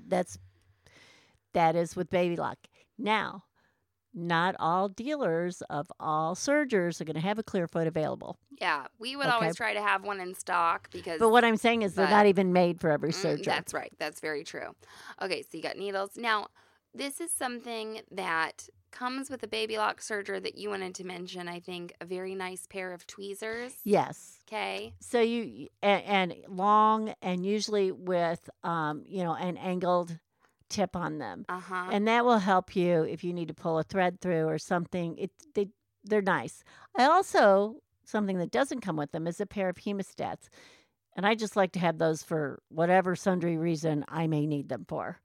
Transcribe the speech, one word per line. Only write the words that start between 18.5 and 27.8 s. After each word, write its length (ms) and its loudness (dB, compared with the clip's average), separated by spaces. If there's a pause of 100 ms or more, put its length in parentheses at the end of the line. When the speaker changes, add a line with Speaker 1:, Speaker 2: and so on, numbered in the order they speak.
Speaker 2:
comes 400 -8
with 140 -8
a 40 -10
Baby 300 -4
Lock 220 -2
serger 420 -6
that 160 -8
you 120 -8
wanted 260 -6
to 80 -12
mention, 440 -10
I 120 -10
think, 420 -12
a 40 -12
very 280 -8
nice 320 -10
pair 280 -10
of 120 -16
tweezers. 680 -10 (100)
Speaker 1:
Yes. 640 0
Speaker 2:
Okay. 540 -8
Speaker 1:
So 180 0
you, 480 0 (160)
a-, 20 -2
and 480 2 (140)
long 760 4
and 240 -2
usually 460 4